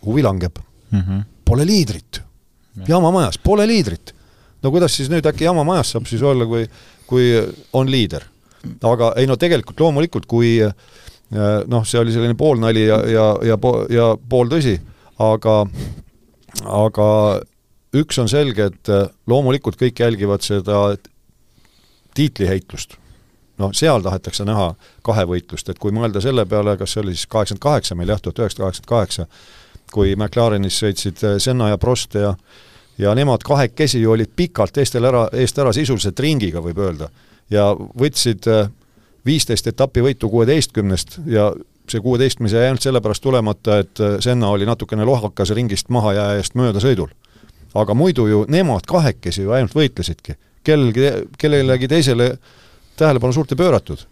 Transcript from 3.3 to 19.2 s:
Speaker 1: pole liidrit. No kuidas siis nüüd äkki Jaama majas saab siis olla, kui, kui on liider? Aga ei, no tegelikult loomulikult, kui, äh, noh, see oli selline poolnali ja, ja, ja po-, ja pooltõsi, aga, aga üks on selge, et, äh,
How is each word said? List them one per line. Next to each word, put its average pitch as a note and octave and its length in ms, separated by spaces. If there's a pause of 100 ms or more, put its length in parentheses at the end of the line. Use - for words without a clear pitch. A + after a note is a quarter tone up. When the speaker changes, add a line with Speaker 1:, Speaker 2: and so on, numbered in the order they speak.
Speaker 1:
pole G#3 300
liidrit. G#3 440 (520)
No C3+ 80
kuidas E3+ 260
siis C3+ 120
nüüd D#3+ 160
äkki D3+ 200
Jaama E3+ 180
majas E3 280
saab A#2 160
siis A2+ 140
olla, C3 240
kui, A2+ 200 (420)
kui B2+ 220 (440)
on C3 140
liider? A#2 380 (580)
Aga A#2 320
ei, C3 120
no C3 100
tegelikult D#3+ 420
loomulikult, D3+ 480
kui, A#2 320
äh, G#2 140 (920)
noh, A#2 180
see A#2 160
oli A2+ 100
selline A#2 240
poolnali A2+ 520
ja, G#2+ 100 (100)
ja, A2 220 (140)
ja A2+ 140
po-, A#2 300
ja A2+ 300 (120)
pooltõsi, B2 460 (440)
aga, A2 420 (1040)
aga G#2 400 (840)
üks D3 260
on A#2 80
selge, A2+ 380
et, - 240
äh, G2 180 (200)